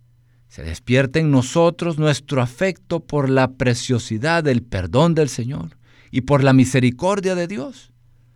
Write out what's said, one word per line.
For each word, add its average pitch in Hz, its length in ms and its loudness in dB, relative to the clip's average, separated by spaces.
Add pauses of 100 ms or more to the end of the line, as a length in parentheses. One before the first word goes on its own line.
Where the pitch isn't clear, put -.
(500)
se - 120 -20
despierta 123 580 -2
en 156 120 2
nosotros 165 640 0
nuestro 147 440 -2
afecto 170 580 -4
por 143 300 -2
la 131 240 2
preciosidad 127 880 -2
del 127 180 0
perdón 107 540 0
del 151 140 0
Señor 151 480 -8 (340)
y 131 100 -2
por 135 220 2
la 135 100 6
misericordia 131 800 2
de 175 140 -4
Dios, 240 460 -12 (420)